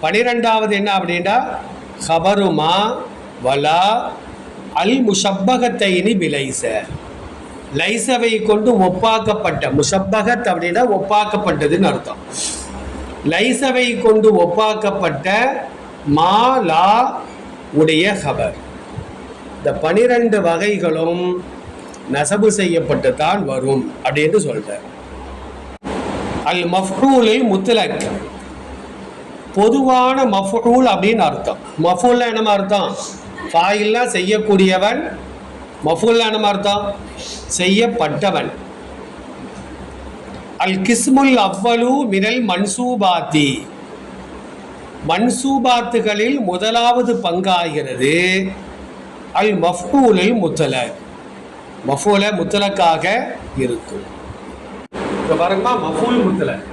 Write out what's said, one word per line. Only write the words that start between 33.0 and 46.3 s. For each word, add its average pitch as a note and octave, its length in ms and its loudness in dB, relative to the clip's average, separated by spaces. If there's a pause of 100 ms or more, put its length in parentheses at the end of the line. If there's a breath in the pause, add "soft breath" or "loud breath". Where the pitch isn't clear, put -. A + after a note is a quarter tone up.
ஃபாயில்னா G#3 500 2 (140)
செய்யக்கூடியவன், G3 840 4 (840)
மஃபூல்னா A3+ 420 4
என்னமா G#3+ 240 2
அர்த்தம்? G3+ 300 0 (760 loud breath)
செய்யப்பட்டவன். F3+ 920 0 (2250)
அல் F#3+ 220 0
கிஸ்முல் C4 500 4 (100)
அவ்வலு A#3 440 0 (220)
மினல் G#3+ 280 0 (100)
மன்சூபாத்தி, F#3 960 0 (1600)
மன்சூபாத்துகளில் A#3+ 1300 0 (100)